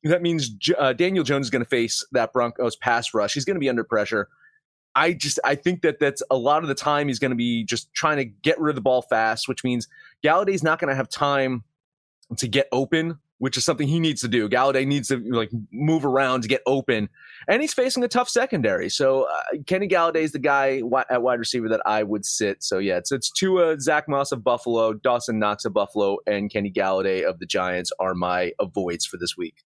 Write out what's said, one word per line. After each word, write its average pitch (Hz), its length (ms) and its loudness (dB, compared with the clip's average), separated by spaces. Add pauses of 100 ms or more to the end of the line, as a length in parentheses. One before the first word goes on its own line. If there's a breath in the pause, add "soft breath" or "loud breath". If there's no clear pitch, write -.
That 170 200 2
means 160 260 0
J-, 110 300 -2
uh, 131 140 4
Daniel 180 300 2
Jones 139 220 0
is 113 60 -6
gonna 123 120 0
face 117 480 -2
that 120 220 0
Broncos 120 420 0
pass 117 380 -2
rush. 104 220 0
He's 135 100 -2
gonna 185 140 -2
be 135 100 0
under 117 140 0
pressure. 104 460 -2 (680 soft breath)
I 160 180 2
just, 147 300 -4
I 139 100 2
think 175 300 -2
that 151 160 2
that's 139 320 0
a 135 40 4
lot 143 280 2
of 156 60 -6
the 139 40 0
time 147 340 0
he's 123 120 -2
gonna 127 160 0
be 117 280 0
just - 300 -6
trying 151 240 0
to 135 80 -2
get 113 340 -2
rid 151 120 0
of 143 40 -2
the 123 60 -6
ball 123 220 2
fast, 110 440 0
which 127 160 -4
means 123 240 -2 (380 loud breath)
Galladay's 180 380 2
not 160 160 2
gonna 139 160 0
have 131 120 -4
time 135 560 0 (760)
to 127 100 -4
get 135 240 2
open, 160 480 0 (180)
which 127 200 -2
is 127 60 -2
something 147 240 0
he 160 120 2
needs 160 220 0
to 123 60 -4
do. 107 220 2
Galladay 131 380 4
needs 139 220 0
to, 135 80 2
like, 117 340 -2 (200)
move 151 320 2
around 131 380 2
to 110 60 -6
get 127 180 0
open, 127 420 2 (400 loud breath)
and 233 140 4
he's 311 140 -2
facing 254 280 0
a 240 40 0
tough 247 200 0
secondary. 110 640 0
So, 135 360 2
uh, 78 320 -4 (100)
Kenny 190 200 0
Galladay 165 360 2
is 156 80 -2
the 143 80 -8
guy 135 400 2
wi-, 123 320 0
at 123 100 2
wide 123 160 2
receiver 117 320 -4
that 110 160 0
I 107 160 2
would 104 240 -2
sit. - 380 -2
So 95 160 -2
yeah, 95 180 0
it's, 87 140 -4
it's 131 180 -2
Tua, 175 500 0
Zach 151 300 0
Moss 139 220 0
of 120 120 -6
Buffalo, 117 500 2
Dawson 120 440 0
Knox 104 260 0
of 98 120 -4
Buffalo, 101 500 0
and 104 260 -2
Kenny 101 200 -2
Galladay 95 520 0
of 90 140 -2
the 90 80 -10
Giants 90 540 -2
are 92 160 0
my 90 440 0
avoids 87 460 -2
for - 120 -12
this 85 200 -6
week. 85 300 -8